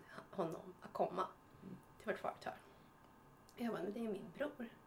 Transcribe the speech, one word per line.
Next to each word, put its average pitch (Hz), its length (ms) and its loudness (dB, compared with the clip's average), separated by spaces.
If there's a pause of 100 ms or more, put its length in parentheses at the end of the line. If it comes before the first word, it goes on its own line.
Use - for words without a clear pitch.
(300)
honom 180 520 2
att - 100 -8
komma 180 340 6 (720)
till - 140 -14
vårt - 60 -2
företag. - 340 0 (1040)
Jag 233 160 2
bara, 165 100 2
"Men 202 100 2
det 233 60 0
är 233 40 2
ju 226 100 4
min 190 240 -2
bror." - 320 2 (180)